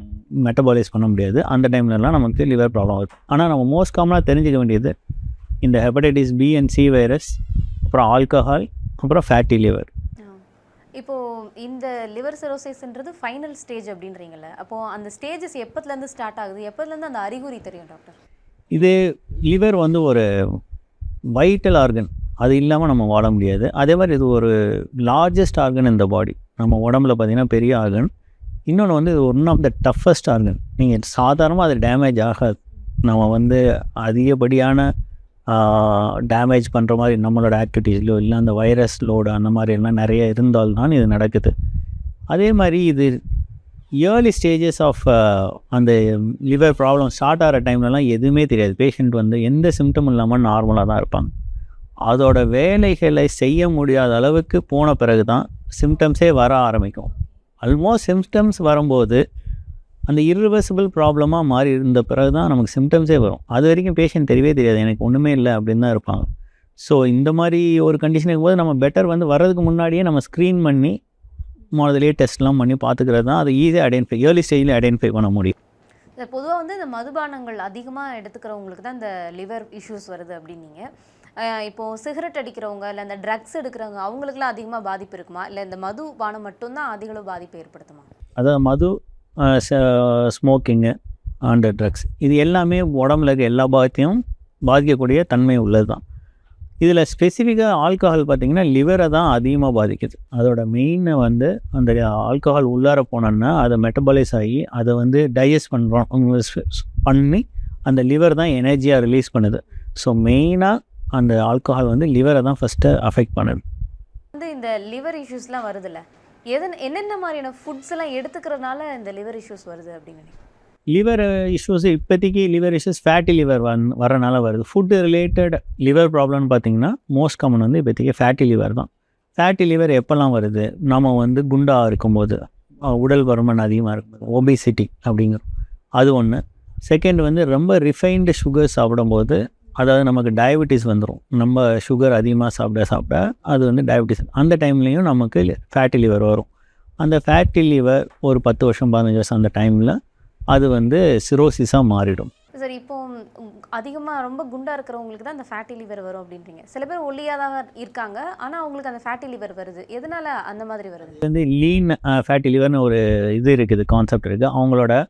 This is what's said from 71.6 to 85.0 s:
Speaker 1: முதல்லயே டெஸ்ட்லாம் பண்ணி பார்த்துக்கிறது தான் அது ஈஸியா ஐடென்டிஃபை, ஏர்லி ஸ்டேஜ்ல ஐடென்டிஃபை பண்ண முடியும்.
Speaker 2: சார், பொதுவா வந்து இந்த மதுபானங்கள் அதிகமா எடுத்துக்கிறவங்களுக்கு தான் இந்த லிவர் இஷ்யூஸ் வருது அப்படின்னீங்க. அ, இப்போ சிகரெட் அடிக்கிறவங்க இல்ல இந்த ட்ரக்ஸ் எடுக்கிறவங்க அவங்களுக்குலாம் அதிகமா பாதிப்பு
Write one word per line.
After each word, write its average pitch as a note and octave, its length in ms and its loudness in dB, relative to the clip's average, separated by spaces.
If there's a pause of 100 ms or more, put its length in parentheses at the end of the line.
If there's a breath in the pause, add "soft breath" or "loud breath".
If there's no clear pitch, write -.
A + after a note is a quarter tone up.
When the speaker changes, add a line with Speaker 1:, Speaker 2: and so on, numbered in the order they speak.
Speaker 1:
முதல்லயே D3 460 2
டெஸ்ட்லாம் C3+ 400 0
பண்ணி B2 160 2
பார்த்துக்கிறது B2+ 500 0
தான் C#3+ 160 0
அது D3 120 0
ஈஸியா D#3+ 320 2
ஐடென்டிஃபை, B2 340 0
ஏர்லி E3 240 4
ஸ்டேஜ்ல C#3 320 0
ஐடென்டிஃபை A#2+ 380 2
பண்ண G#2+ 180 0
முடியும். G2 300 -2 (560 soft breath)
Speaker 2:
சார், B3 120 -14
பொதுவா C4+ 300 -6
வந்து E4+ 160 -10
இந்த F#4 140 -10
மதுபானங்கள் B3+ 680 -12
அதிகமா B3 580 -14
எடுத்துக்கிறவங்களுக்கு G3+ 640 -18
தான் B3+ 120 -14
இந்த F#3 420 -12
லிவர் G#3+ 360 -14
இஷ்யூஸ் G3+ 400 -20
வருது F3 220 -16
அப்படின்னீங்க. D#3+ 480 -20 (540 soft breath)
அ, A3+ 300 -8
இப்போ A3 300 -14
சிகரெட் D4+ 420 -12
அடிக்கிறவங்க G#3+ 520 -12
இல்ல G3+ 120 -14
இந்த G3+ 160 -14
ட்ரக்ஸ் A3 380 -10
எடுக்கிறவங்க A#3 440 -12
அவங்களுக்குலாம் C4 540 -8
அதிகமா A3+ 260 -14
பாதிப்பு G3 360 -12